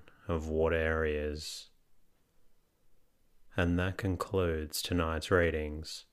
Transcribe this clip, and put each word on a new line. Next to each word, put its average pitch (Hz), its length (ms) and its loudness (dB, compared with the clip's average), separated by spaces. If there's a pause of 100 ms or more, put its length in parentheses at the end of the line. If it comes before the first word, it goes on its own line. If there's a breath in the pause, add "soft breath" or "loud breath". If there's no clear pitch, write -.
(260)
of 80 220 -2
water 80 280 2
areas. 78 920 -2 (1900)
And 87 220 4
that 92 180 0
concludes 87 840 -2
tonight's 80 480 0
readings. 78 840 0